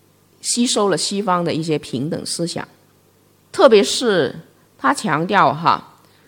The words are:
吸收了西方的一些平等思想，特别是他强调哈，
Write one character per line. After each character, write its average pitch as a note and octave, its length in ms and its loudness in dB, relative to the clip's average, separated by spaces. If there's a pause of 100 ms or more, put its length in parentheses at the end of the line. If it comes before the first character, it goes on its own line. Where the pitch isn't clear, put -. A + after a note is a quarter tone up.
(400)
吸 - 240 -2
收 A3 240 0
了 F3 80 0
西 G3+ 240 -4
方 F3+ 240 0
的 F3 80 -2
一 D3+ 100 -4
些 F#3+ 160 -2
平 C#3 300 -6
等 - 160 -8
思 - 220 -6
想， - 200 -8 (840)
特 F4 180 6
别 G#3+ 140 6
是 G3+ 520 -2 (440)
他 - 160 0
强 D#3+ 320 -2
调 F3+ 260 4
哈， C#3+ 440 -2 (320)